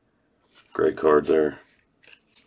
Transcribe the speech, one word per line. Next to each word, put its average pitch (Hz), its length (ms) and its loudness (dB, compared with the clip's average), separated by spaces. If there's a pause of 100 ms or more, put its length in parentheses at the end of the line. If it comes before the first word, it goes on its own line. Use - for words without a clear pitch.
(720)
Great 78 240 -2
card 76 280 2
there. 76 340 0 (880)